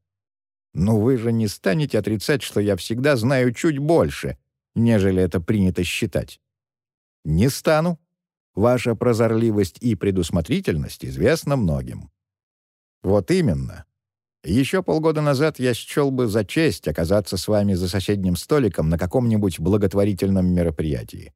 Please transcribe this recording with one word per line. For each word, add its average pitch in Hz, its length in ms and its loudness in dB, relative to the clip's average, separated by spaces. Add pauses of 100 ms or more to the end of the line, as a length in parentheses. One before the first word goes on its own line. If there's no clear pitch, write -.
(720)
«Ну 117 260 2
вы 127 180 2
же 117 140 -2
не 113 160 0
станете 151 520 -2
отрицать, 107 420 -2
что - 180 -4
я 101 160 2
всегда 127 400 -2
знаю 123 380 0
чуть 156 240 -2
больше, 110 600 0 (380)
нежели 101 460 2
это 92 180 0
принято 92 440 0
считать?» - 580 -6 (800)
«Не 165 260 2
стану. 160 500 0 (560)
Ваша 117 400 2
прозорливость 113 880 0
и 117 140 0
предусмотрительность 92 1080 -2
известна 113 500 0
многим». 71 540 -4 (920)
«Вот 98 280 0
именно. 82 540 -2 (580)
Еще 135 400 0
полгода 160 380 0
назад 147 380 0
я 127 140 2
счел 139 380 -2
бы 127 160 0
за 107 160 0
честь 156 440 -2
оказаться 90 500 0
с - 100 -6
вами 101 280 2
за 90 120 -2
соседним 95 480 0
столиком 104 540 0
на 85 80 0
каком-нибудь 104 640 0
благотворительном 98 880 2
мероприятии. 80 880 -2